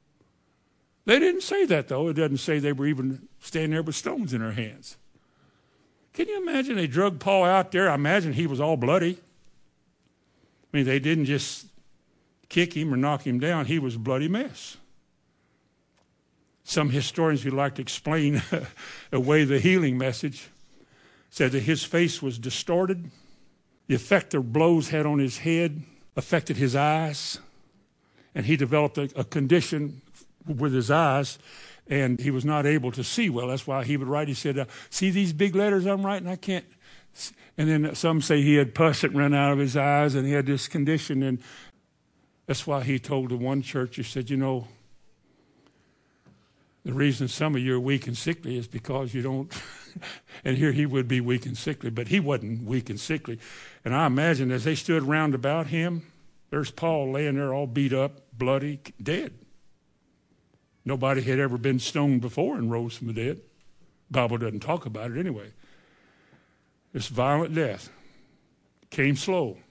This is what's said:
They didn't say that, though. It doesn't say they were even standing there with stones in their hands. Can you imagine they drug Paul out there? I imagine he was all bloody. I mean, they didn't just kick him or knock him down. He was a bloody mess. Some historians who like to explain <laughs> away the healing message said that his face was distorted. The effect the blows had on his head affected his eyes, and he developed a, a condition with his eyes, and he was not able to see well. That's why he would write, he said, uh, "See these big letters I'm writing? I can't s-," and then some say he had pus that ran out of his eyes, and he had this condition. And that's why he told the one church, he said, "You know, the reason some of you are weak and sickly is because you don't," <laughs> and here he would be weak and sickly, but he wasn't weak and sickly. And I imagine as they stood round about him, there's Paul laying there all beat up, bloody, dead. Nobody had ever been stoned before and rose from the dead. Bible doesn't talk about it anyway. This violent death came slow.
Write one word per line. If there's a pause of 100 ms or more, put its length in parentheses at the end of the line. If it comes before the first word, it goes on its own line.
(1040)
They
didn't
say
that,
though.
It
doesn't
say
they
were
even (100)
standing
there
with
stones
in
their
hands. (1160)
Can
you
imagine
they
drug
Paul
out
there?
I
imagine
he
was
all
bloody. (1500)
I
mean,
they
didn't
just (800)
kick
him
or
knock
him
down.
He
was
a
bloody
mess. (1900)
Some
historians
who
like
to
explain (340)
<laughs>
away
the
healing
message (840)
said
that
his
face
was
distorted. (760)
The
effect
the
blows
had
on
his
head (320)
affected
his
eyes, (960)
and
he
developed
a,
a
condition (440)
with
his
eyes, (480)
and
he
was
not
able
to
see
well.
That's
why
he
would
write,
he
said,
uh, (240)
"See
these
big
letters
I'm
writing?
I
can't (480)
s-," (240)
and
then
some
say
he
had
pus
that
ran
out
of
his
eyes,
and
he
had
this
condition.
And (1080)
that's
why
he
told
the
one
church,
he
said,
"You
know, (2250)
the
reason
some
of
you
are
weak
and
sickly
is
because
you
don't," (460)
<laughs>
and
here
he
would
be
weak
and
sickly,
but
he
wasn't
weak
and
sickly. (460)
And
I
imagine
as
they
stood
round
about
him, (480)
there's
Paul
laying
there
all
beat
up, (140)
bloody, (200)
dead. (1500)
Nobody
had
ever
been
stoned
before
and
rose
from
the
dead. (720)
Bible
doesn't
talk
about
it
anyway. (1400)
This
violent
death (1000)
came
slow. (120)